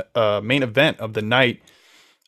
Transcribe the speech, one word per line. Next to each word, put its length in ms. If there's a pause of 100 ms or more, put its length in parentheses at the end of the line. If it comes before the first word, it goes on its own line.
(140)
the, 60
uh, 200
main 240
event 340
of 160
the 80
night. 400 (640)